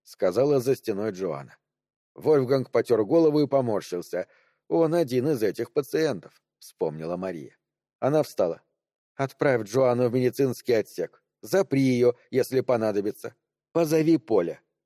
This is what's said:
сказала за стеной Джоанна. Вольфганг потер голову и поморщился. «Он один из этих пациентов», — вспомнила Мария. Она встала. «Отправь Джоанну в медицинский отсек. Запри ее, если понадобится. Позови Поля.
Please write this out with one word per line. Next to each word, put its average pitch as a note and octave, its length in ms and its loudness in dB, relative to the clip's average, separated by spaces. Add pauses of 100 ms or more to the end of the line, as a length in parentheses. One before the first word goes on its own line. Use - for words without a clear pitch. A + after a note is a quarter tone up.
сказала B2 560 0
за B2 160 0
стеной G#2+ 360 -6
Джоанна. D#2 440 -8 (580)
Вольфганг C3+ 560 0
потер A2+ 340 2
голову D3+ 360 2
и C#3+ 60 0
поморщился. F#2 800 -4 (420)
«Он E3 260 0
один C3 340 0
из B2+ 140 -2
этих G#2+ 300 -4
пациентов», — D3 680 -4 (160)
вспомнила D#2+ 580 -8
Мария. F2+ 400 -10 (440)
Она C#3+ 220 0
встала. F2 400 -4 (520)
«Отправь C3+ 480 -2
Джоанну B2 460 2
в A2 40 -8
медицинский B2 600 0
отсек. - 480 -4 (200)
Запри C#3 380 0
ее, B2 340 4 (160)
если B2+ 300 0
понадобится. A2 760 -2 (380)
Позови D#3+ 460 2
Поля. F2 420 0 (240)